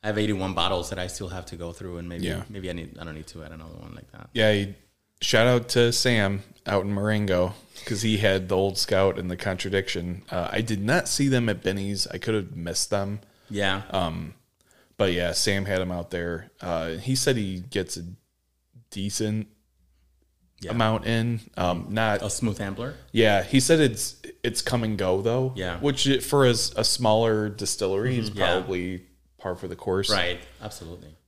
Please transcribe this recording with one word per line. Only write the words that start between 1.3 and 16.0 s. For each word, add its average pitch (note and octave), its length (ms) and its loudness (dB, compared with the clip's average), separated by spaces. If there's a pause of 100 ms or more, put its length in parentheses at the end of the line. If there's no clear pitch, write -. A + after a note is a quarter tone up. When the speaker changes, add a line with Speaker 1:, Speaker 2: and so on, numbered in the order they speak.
Speaker 1:
to - 100 -14
go E2+ 160 -10
through, F2 260 -10
and F2 100 -10
maybe, F2 180 -6
Speaker 2:
Yeah. E2+ 240 -4
Speaker 1:
maybe F#2+ 180 -10
I F2 60 -6
need, D#2+ 260 -10
I E2 40 -10
don't D#2+ 100 -10
need D#2 140 -14
to E2 160 -16
add D2+ 80 -14
another D#2+ 260 -16
one D#2 160 -16
like - 180 -18
that. - 200 -20
Speaker 2:
Yeah, A2 200 6
he, G2 220 2 (460)
shout A2+ 260 6
out B2 240 4
to A#2+ 220 6
Sam G2+ 500 2 (220)
out G2 200 2
in G2+ 80 -2
Marengo, G2+ 640 2 (300)
'cause G#2 180 -4
he A2 160 4
had F#2+ 300 2
the G2 80 2
Old F#2+ 220 2
Scout F#2+ 400 2
and F2+ 120 -4
the F2 60 -4
contradiction. F#2 920 -4
Uh, F2+ 220 -4
I G#2 80 0
did A2 200 -2
not B2 280 0
see - 200 0
them B2 200 2
at F#2+ 140 -2
Benny's. G2 440 -2
I F#2 120 -10
could A2 160 -2
have G2 220 -4
missed E2+ 340 -4
them. G2+ 300 -2 (300)
Speaker 1:
Yeah. G2+ 400 0
Speaker 2:
Um, E2+ 440 -4 (640)
but F#2+ 160 2
yeah, F2 200 0
Sam G2 320 0
had F#2+ 160 0
him F2+ 100 -2
out F2 200 -6